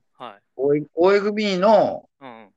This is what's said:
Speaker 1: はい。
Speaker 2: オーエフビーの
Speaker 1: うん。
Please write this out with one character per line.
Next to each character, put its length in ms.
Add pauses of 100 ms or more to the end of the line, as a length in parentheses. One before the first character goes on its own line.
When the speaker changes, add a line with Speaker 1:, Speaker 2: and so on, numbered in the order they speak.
(160)
Speaker 1:
は 220
い。 40 (140)
Speaker 2:
オ 540
ー 60
エ 40
フ 120
ビ 240
ー 20
の 500 (120)
Speaker 1:
う 60
ん。 300